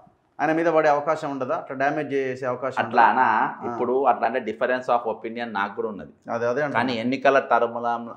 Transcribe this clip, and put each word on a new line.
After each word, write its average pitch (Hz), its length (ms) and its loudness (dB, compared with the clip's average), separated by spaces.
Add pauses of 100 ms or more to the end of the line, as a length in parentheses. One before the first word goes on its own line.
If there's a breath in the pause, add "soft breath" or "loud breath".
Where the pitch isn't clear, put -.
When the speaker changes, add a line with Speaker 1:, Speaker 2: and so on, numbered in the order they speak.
(400)
Speaker 1:
ఆయన 151 120 0
మీద 165 140 2
పడే 156 220 4
అవకాశం 147 420 0
ఉండదా? 139 260 -4
అట్లా 143 200 -10
డ్యామేజ్ 143 360 -2
చేసే 131 340 -4
అవకాశం 127 400 -2
Speaker 2:
అట్లా 117 220 6
Speaker 1:
ఉండదా? 120 140 4
Speaker 2:
అనా 117 380 2
Speaker 1:
ఆ. 123 120 -8
Speaker 2:
ఇప్పుడు 123 320 0
అట్లా 113 240 2
అంటే 123 120 -2
difference 120 540 -2
of 113 220 -2
opinion 117 280 -8
నాకు 101 320 -4
కూడా 113 120 -4
ఉన్నది. 87 220 -12 (200)
Speaker 1:
అదే, 117 160 -2
అదే 123 160 0
అంటున్నా. 147 60 -2
Speaker 2:
కానీ 123 240 0
ఎన్నికల 131 460 2
తరుణం, 117 800 0